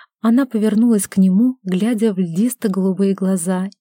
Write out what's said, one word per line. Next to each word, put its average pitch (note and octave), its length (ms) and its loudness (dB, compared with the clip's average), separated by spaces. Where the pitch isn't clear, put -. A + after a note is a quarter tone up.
Она A#3+ 260 2
повернулась A3 600 0
к - 120 -4
нему, G3 440 2
глядя G#3 500 -2
в F3+ 60 -6
льдисто-голубые F#3+ 960 -2
глаза, F#3 540 -2